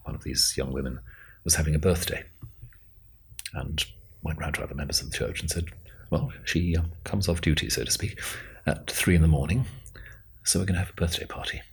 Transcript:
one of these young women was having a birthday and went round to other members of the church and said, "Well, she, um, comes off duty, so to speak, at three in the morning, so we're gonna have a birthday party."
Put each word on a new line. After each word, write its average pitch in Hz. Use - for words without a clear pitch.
one -
of -
these -
young 65
women 65
was 87
having 78
a 78
birthday -
and 71
went 78
round 78
to -
other -
members 69
of -
the -
church -
and 82
said, 82
"Well, 80
she, 85
um, 82
comes 101
off 85
duty, -
so 60
to -
speak, -
at -
three -
in 80
the 80
morning, 78
so -
we're 95
gonna 92
have 92
a -
birthday -
party." -